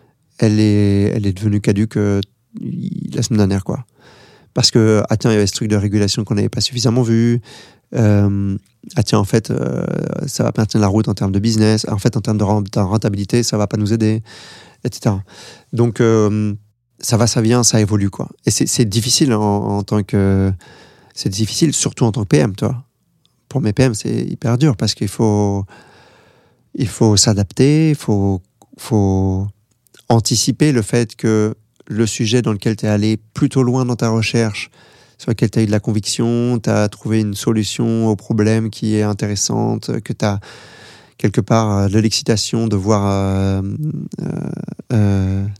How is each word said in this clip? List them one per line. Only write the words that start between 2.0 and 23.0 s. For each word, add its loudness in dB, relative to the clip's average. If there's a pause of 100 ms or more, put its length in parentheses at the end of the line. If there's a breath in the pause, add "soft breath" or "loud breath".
la -4
semaine 0
dernière, 2
quoi. -2 (680 soft breath)
Parce 2
que, 4
ah 0
tiens, 0
il 4
y 4
avait 4
ce -4
truc -4
de 2
régulation 0
qu'on -4
n'avait 0
pas -4
suffisamment 0
vu. 2 (540 loud breath)
Euh, 2 (380)
ah 0
tiens, 0
en 2
fait, -2
euh, -4 (420)
ça -4
va 0
pas 0
tenir 0
la 4
route 2
en -2
termes -2
de 0
business. 2
En -2
fait, 0
en -2
termes -2
de 2
rent-, 2
de -4
rentabilité, 0
ça -2
va 0
pas -4
nous 0
aider, 0 (600 loud breath)
et -4
cetera. -2 (500 loud breath)
Donc, 0
euh, 2 (460)
ça 0
va, 4
ça 0
vient, 4
ça 2
évolue, 0
quoi. -8 (160)
Et 2
c'est, 0
c'est 0
difficile 0
en, 0
en 0
tant 0
que, 2 (640 loud breath)
c'est -6
difficile, 0
surtout -2
en 2
tant -4
que -4
P 4
M, 0
tu -4
vois. -4 (640)